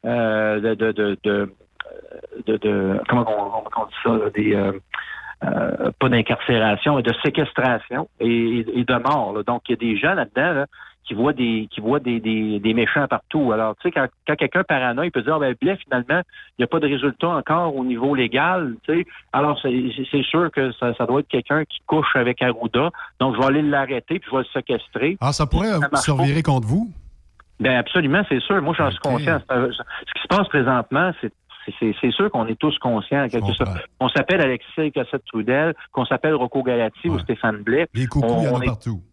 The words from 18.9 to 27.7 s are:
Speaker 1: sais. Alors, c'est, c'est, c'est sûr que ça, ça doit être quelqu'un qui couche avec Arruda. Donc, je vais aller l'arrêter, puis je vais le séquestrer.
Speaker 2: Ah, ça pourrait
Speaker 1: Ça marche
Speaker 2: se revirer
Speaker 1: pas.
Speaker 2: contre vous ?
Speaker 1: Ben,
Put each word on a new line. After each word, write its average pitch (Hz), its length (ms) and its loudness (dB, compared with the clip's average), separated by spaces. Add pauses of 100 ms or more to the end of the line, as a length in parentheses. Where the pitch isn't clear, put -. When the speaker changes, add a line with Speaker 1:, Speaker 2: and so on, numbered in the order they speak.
Speaker 1:
sais. 170 120 2 (260)
Alors, 143 300 2
c'est, 135 100 0 (240)
c'est, 135 160 -6
c'est 139 120 2
sûr 160 280 0
que 131 220 0
ça, 120 220 -2
ça 120 100 0
doit 131 160 2
être - 80 -6
quelqu'un 143 340 0
qui - 220 -10
couche 156 300 2
avec 123 260 2
Arruda. 123 480 0 (300)
Donc, 127 160 2
je - 40 -2
vais 131 60 4
aller 139 160 4
l'arrêter, 139 580 0
puis - 100 -16
je 131 60 -2
vais 131 80 2
le - 100 -8
séquestrer. 131 680 -2
Speaker 2:
Ah, 131 100 2
ça 151 140 0
pourrait 170 240 2
Speaker 1:
Ça 185 100 2
marche 143 260 0
Speaker 2:
se 156 60 2
revirer 139 320 2
Speaker 1:
pas. 156 80 2
Speaker 2:
contre 123 160 2
vous ? 202 220 0 (720)
Speaker 1:
Ben, 127 160 4